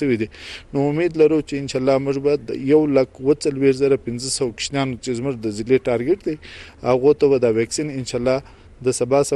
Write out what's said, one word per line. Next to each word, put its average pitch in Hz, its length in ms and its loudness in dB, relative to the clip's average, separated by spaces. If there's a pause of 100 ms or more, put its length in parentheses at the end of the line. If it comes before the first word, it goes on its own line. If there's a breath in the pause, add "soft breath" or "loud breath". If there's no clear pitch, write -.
سوي 135 200 0
دي. 110 80 -6 (460 loud breath)
نو 139 140 0
امید 160 320 -2
لرو 156 200 4
چې - 220 -8
انشاءالله 135 340 0 (100)
موږ 139 180 -2
به 143 80 2 (160)
د - 20 -6 (200)
یو 151 100 6 (160)
لک 131 120 4 (120)
اووه 135 140 2
څلوېښت 135 480 0
زره 139 140 4 (100)
پنځه 120 300 -8
سوه 120 240 -4
کشنیانو 135 420 -4
چې 131 160 -6
زموږ 135 160 -4 (100)
د - 20 -2 (120)
ضلعې 120 280 4
ټارګټ 127 400 0
دی، 156 100 -4 (540 loud breath)
هغو 131 220 4 (100)
ته 143 100 6
به 127 120 2
دا 117 140 4
ویکسین 151 320 -2
انشاءالله 131 480 -2 (480 soft breath)
د 127 140 0
سبا 131 220 2
څه 143 140 -2